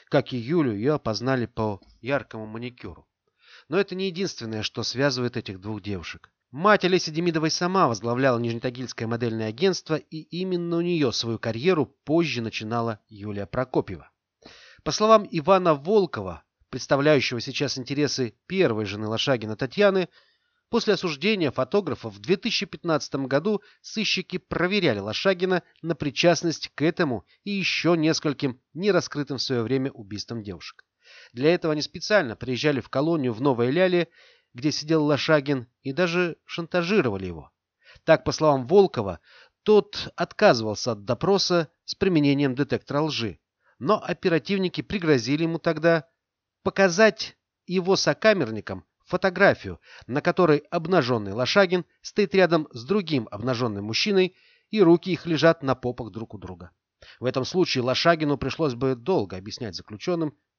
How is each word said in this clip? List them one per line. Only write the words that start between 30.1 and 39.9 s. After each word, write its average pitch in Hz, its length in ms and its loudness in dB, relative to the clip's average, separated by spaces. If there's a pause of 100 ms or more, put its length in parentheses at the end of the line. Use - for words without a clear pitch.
девушек. 90 400 -14 (480)
Для 143 220 2
этого 170 180 0
они 151 100 -2
специально 147 540 0
приезжали 127 460 -2
в - 80 -10
колонию 143 420 0
в 107 80 -6
Новой 123 320 2
Ляле, 175 380 2 (440)
где 131 200 -2
сидел 151 320 0
Лошагин, 143 600 2 (160)
и 139 100 -6
даже 175 500 0
шантажировали 170 840 -2
его. 80 220 -12 (540)
Так, 160 220 4
по 147 80 -2
словам 139 340 2
Волкова, 127 540 2 (420)
тот - 540 2